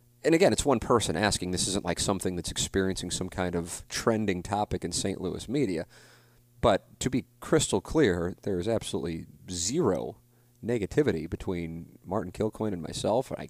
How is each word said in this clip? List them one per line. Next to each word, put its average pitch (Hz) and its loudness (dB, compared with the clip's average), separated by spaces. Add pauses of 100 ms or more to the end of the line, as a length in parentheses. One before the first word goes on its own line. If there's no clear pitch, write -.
(240)
And 156 6
again, 165 6
it's - 0
one 135 4
person 110 2
asking. 90 0
This 90 0
isn't 98 -2
like 85 -2
something 95 0
that's 87 -6
experiencing 95 -2
some 92 -4
kind 90 -2
of 87 -4
trending 107 0
topic 101 -2
in 87 -6
Saint 95 -4
Louis - -6
media. 104 -2 (760)
But - 2
to - -2
be 131 -2 (140)
crystal 135 2
clear, 92 2
there 98 -2
is 90 -4
absolutely 92 -2 (240)
zero 90 0 (460)
negativity 101 0
between 85 -6
Martin 92 -4
Kilcoyne 110 -2
and 85 -4
myself. 104 -2
I - -8